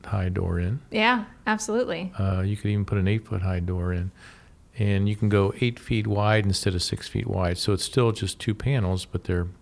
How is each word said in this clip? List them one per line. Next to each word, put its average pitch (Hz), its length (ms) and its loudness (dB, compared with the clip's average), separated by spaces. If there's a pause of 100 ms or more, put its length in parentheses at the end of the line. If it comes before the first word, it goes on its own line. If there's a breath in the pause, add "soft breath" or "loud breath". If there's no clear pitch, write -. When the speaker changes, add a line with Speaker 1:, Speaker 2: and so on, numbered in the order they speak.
Speaker 1:
high 95 240 -2
door 90 300 0
in. 98 200 -2 (120)
Speaker 2:
Yeah, 214 340 2 (200)
absolutely. 208 720 -2
Speaker 1:
Uh, 95 280 0
you 101 100 0
could 104 160 -2
even 104 140 0
put 104 120 0
an 92 100 2
eight-foot 104 340 -2
high 92 180 0
door 90 340 -2
in. 90 180 -2 (680 loud breath)
And 101 280 2
you 104 80 0
can 104 140 0
go 101 320 4
eight 120 160 0
feet 110 300 -2
wide 104 400 4
instead 95 260 0
of 90 80 -2
six - 260 -4
feet - 200 -4
wide. 90 320 0
So 104 140 0
it's 92 100 -2
still 120 280 2
just - 280 -4
two 104 160 -2
panels, 98 500 0
but - 200 -6
they're 87 220 0 (140)